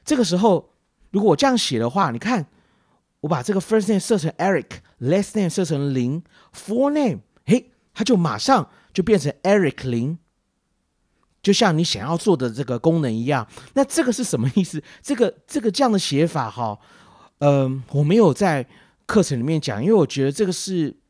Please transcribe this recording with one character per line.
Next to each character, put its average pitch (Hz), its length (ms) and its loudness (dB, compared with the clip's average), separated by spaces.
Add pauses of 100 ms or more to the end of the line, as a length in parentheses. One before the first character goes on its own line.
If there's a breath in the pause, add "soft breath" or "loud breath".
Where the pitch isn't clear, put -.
这 302 100 0
个 247 80 4
时 175 140 0
候 190 360 0 (380)
如 202 100 0
果 208 100 4
我 151 40 4
这 277 120 0
样 254 100 2
写 135 220 -2
的 117 100 0
话， 160 220 0
你 117 80 -6
看， 208 280 -2 (760)
我 151 80 -6
把 139 140 -2
这 208 100 -2
个 190 80 0
first 220 260 0
name 202 120 2
设 214 180 0
成 151 140 -2
Eric，last 180 1040 -2
name 190 120 0
设 180 160 -2
成 143 280 -2
林， 131 300 -2 (300 soft breath)
full 254 380 -2
name， 262 280 0 (260)
嘿， - 260 0 (220)
它 - 100 -4
就 226 140 2
马 156 200 0
上 226 320 2 (240 soft breath)
就 185 100 0
变 208 160 4
成 139 120 -4 (120)
Eric 185 460 0
林， 123 280 -2 (1200)
就 202 100 2
像 196 260 4
你 165 60 2
想 110 240 -6
要 165 100 -2
做 170 200 2
的 127 120 -2
这 113 140 -8
个 120 160 -6
功 165 220 2
能 123 120 -2
一 113 120 -4
样。 131 200 -2 (280 loud breath)
那 269 100 2
这 294 180 -4
个 254 120 0
是 247 100 -6
什 - 160 -2
么 120 160 0
意 196 80 2
思？ 156 180 -8 (200 loud breath)
这 - 120 -4
个， 220 220 0 (100)
这 - 140 -6
个 220 100 -2
这 202 140 0
样 247 80 4
的 196 80 2
写 147 260 0
法 139 240 -4
哈， 107 300 -6 (600 soft breath)
嗯， 135 520 2
我 143 100 0
没 151 140 2
有 202 180 6
在 151 320 0 (400 soft breath)
课 - 160 2
程 143 160 -2
里 117 60 -2
面 156 160 0
讲， 113 240 -6
因 170 60 0
为 220 40 4
我 180 140 4
觉 139 160 -2
得 139 80 0
这 202 140 -2
个 180 80 -2
是 165 420 -4 (140)